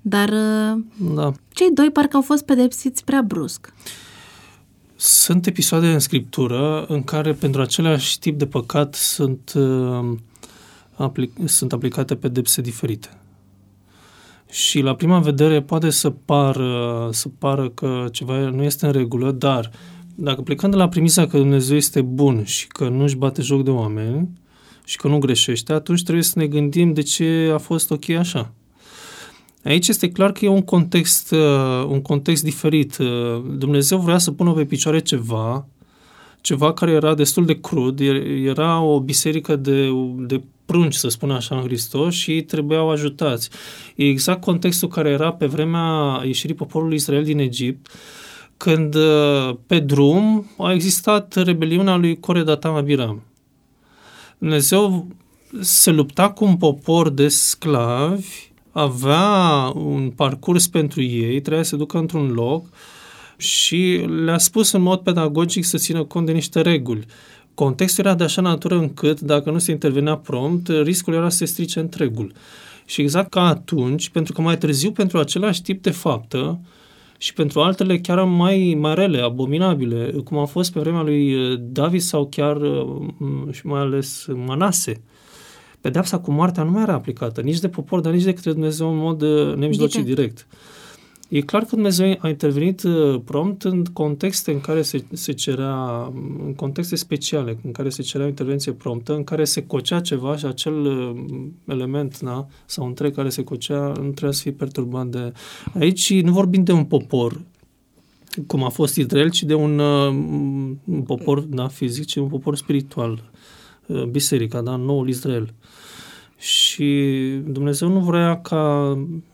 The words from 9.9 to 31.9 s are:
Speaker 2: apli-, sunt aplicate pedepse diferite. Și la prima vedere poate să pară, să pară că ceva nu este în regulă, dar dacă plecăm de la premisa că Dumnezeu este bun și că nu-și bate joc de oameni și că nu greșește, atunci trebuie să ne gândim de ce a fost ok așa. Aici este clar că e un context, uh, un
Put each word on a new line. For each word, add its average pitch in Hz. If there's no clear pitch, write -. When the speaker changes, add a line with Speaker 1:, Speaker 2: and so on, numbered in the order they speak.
Speaker 2:
apli-, 135
sunt -
aplicate 131
pedepse 123
diferite. 117
Și -
la 131
prima 175
vedere 151
poate 160
să 147
pară, 123
să 113
pară 139
că 123
ceva 127
nu 135
este 143
în 143
regulă, 127
dar 127
dacă 139
plecăm 143
de 196
la 180
premisa 165
că 156
Dumnezeu 139
este 147
bun 127
și -
că 131
nu-și 135
bate 135
joc 135
de 131
oameni 117
și -
că -
nu 147
greșește, 131
atunci 175
trebuie 170
să -
ne 156
gândim 147
de 147
ce 160
a 151
fost 160
ok 147
așa. 170
Aici 165
este -
clar 196
că 202
e -
un 196
context, 175
uh, 135
un 139